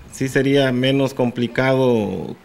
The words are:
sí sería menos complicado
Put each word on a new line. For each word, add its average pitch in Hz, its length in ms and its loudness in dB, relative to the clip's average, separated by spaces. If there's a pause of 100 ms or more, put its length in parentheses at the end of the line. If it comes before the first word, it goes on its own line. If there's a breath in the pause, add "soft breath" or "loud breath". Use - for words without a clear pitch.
(120)
sí - 180 -6
sería 139 420 2
menos 131 420 0
complicado 120 1300 0